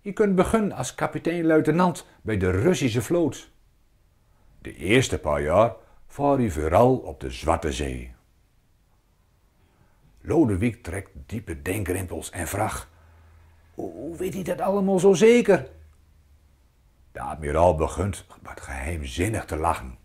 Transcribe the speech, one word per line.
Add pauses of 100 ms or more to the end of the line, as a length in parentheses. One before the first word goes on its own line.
Je
kunt
beginnen
als
kapitein-luitenant (160)
bij
de
Russische
vloot. (1080)
De
eerste
paar
jaar (320)
vaar
je
vooral
op
de
Zwarte
Zee. (2000)
Lodewijk
trekt (160)
diepe
denkrimpels
en
vraagt: (840)
"Hoe,
hoe
weet
hij
dat
allemaal
zo
zeker?" (1400)
De
admiraal
begint (160)
wat
geheimzinnig
te
lachen.